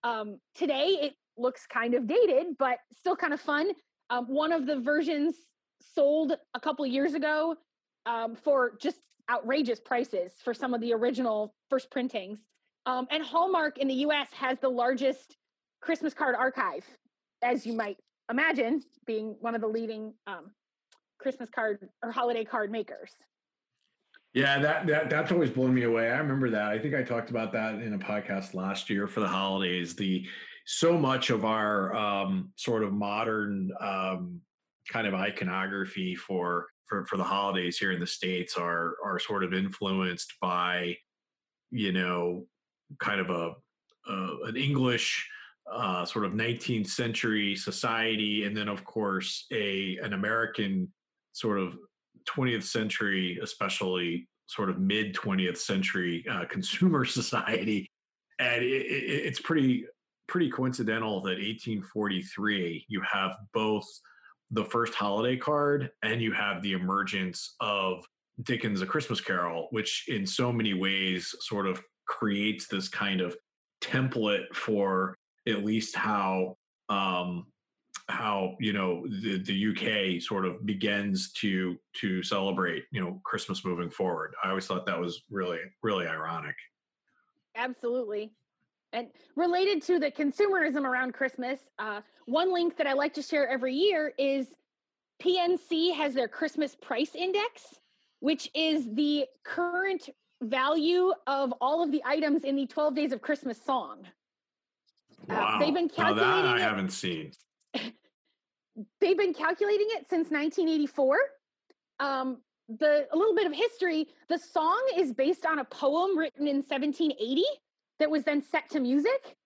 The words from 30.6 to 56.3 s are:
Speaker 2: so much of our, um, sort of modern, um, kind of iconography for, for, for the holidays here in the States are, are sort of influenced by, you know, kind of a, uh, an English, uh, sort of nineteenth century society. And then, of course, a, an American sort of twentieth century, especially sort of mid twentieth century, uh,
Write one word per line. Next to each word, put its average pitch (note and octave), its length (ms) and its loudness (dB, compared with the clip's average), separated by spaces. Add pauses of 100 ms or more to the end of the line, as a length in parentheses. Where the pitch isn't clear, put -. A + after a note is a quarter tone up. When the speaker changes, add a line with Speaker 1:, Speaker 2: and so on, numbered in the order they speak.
Speaker 2:
so E3 320 4
much C3 320 2
of A2 140 2
our, G#2+ 500 2
um, G2 600 0
sort A2+ 280 0
of G2 100 0
modern, G#2 760 0 (100)
um, F#2+ 600 -2 (520)
kind A2 160 -2
of G2 60 0
iconography F#2+ 1000 -2
for, F2 540 -2 (200)
for, G2 180 -4
for - 100 -4
the F#2 80 0
holidays F#2 540 0
here F#2+ 160 0
in F2 80 -2
the F2 60 -4
States F2+ 500 -4
are, E2+ 440 -2
are F2+ 160 -4
sort G2 260 -2
of F2+ 100 -2
influenced F#2+ 880 -2
by, F2+ 520 0 (800)
you G2+ 220 0
know, F2+ 520 0 (540)
kind G2+ 220 0
of F2+ 80 -2
a, E2+ 240 -2 (560)
uh, F#2+ 380 -6
an A2+ 100 -6
English, C3 680 0 (460)
uh, F#2+ 320 -2
sort G#2 220 -2
of F#2 80 -4
nineteenth A2+ 540 -2
century A2 680 0
society. G#2+ 880 -2
And G2+ 120 -2
then, G#2 120 -2
of G2+ 160 -4
course, F#2+ 720 -2
a, G2 500 -2
an G#2 80 -4
American G2+ 800 0 (400)
sort G#2 260 0
of F#2 200 -4 (480)
twentieth A#2+ 400 0
century, G2 760 0
especially F2+ 880 -2 (200)
sort G2 220 -2
of F#2 100 -2
mid G2+ 340 2
twentieth F#2 440 0
century, F#2 720 -2
uh, G2 160 -2